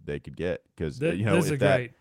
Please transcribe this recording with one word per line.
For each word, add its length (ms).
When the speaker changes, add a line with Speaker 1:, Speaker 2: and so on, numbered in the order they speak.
Speaker 1:
they 160
could 160
get. 260
'Cause, 220
Speaker 2:
Th-, 180
Speaker 1:
you 80
know, 120
Speaker 2:
this 100
is 60
Speaker 1:
if 40
Speaker 2:
a 80
Speaker 1:
that 120
Speaker 2:
great 240